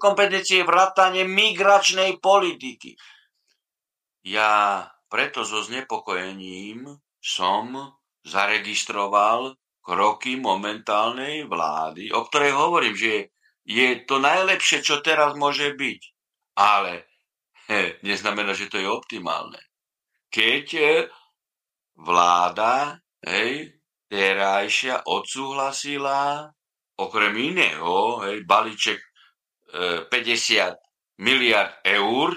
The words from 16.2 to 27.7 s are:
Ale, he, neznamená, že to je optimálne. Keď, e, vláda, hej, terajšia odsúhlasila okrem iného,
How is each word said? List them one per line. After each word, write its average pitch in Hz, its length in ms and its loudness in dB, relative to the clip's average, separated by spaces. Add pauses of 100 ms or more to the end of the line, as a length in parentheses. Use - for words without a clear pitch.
Ale, 98 480 2 (640)
he, 95 360 -2
neznamená, 101 520 -2
že 101 120 -8
to 107 80 -6
je 95 120 -2
optimálne. 98 720 -8 (680)
Keď, 123 380 0 (100)
e, 151 120 2 (1080)
vláda, 87 1040 2 (240)
hej, 127 560 -6 (280)
terajšia 98 1000 0
odsúhlasila 139 1400 -4 (480)
okrem 107 560 -2
iného, 95 640 0